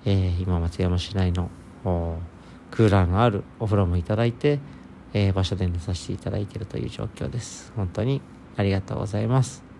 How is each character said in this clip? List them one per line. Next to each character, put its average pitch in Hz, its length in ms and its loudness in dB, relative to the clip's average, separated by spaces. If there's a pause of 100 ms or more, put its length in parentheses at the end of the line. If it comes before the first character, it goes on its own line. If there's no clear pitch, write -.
え 107 60 0
ー、 92 320 2
今 90 180 0
松 85 220 -2
山 90 160 2
市 - 180 -4
内 90 160 2
の、 90 160 0 (380)
お 85 260 0
ー、 82 40 -6 (540)
ク 113 160 4
ー 98 40 6
ラ 95 160 6
ー 87 40 2
の 98 120 4
あ 120 80 6
る 101 140 -4 (140)
お 117 60 -4
風 101 140 2
呂 95 80 4
も 90 100 2
い 87 60 2
た 107 120 -2
だ 117 120 2
い 120 60 2
て、 143 260 0 (560)
え 101 160 4
ー、 - 20 2
場 95 100 2
所 92 140 0
で 92 100 0
寝 87 120 -2
さ 92 160 -4
せ - 120 -8
て - 60 -6
い 98 60 -6
た - 120 -4
だ - 60 -2
い 101 80 -2
て - 120 -10
い - 20 -6
る 104 80 -8
と - 100 -10
い - 80 -4
う - 60 -6
状 - 140 -8 (100)
況 - 160 -6
で 123 100 -4
す。 - 360 -14
本 98 120 -2
当 104 160 -2
に 135 160 0 (380)
あ 101 40 2
り 98 100 4
が 98 100 0
と - 120 -6
う - 40 -4
ご 101 80 -4
ざ 101 160 -4
い 110 40 0
ま 127 160 4
す。 - 220 -4 (160)